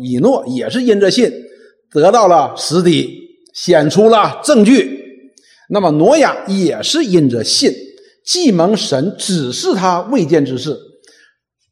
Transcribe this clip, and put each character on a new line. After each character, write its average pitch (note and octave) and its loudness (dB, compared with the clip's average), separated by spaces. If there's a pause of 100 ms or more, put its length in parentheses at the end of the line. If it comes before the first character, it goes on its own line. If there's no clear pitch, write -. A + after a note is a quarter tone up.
以 B2+ -6
诺 E3+ 0
也 B2+ -6
是 B3+ -4
因 A#3+ 2
着 F#3+ 2
信 A3+ 0 (600)
得 D#3 2
到 A3 4
了 D3+ 2
实 E3+ -2
底， D3 0 (380)
显 D3+ 0
出 G3+ 4
了 G3+ 2
证 B3 4
据。 A#3 2 (720)
那 G3+ -2
么 F#3 0
挪 E3 2
亚 A3+ 0
也 E3+ -4
是 D#4 -2
因 F3 2
着 A#2 -4
信， - 0 (540)
既 F4 0
蒙 F3+ 2
神 D#3 -4
指 D3+ -4
示 F4 -2
他 F3+ -2
未 A3 -2
见 D3 0
之 C3 -6
事， C3 -8 (960)